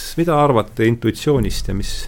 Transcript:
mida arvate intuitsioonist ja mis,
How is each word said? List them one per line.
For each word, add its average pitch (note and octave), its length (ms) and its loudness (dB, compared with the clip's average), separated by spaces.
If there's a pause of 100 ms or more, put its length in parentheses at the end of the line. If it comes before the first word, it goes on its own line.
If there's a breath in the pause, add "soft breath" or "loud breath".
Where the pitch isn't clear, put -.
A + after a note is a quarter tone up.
(160)
mida E3 220 2
arvate A#2 480 2
intuitsioonist A#2 840 0
ja F#2+ 60 -2
mis, - 160 -4 (160)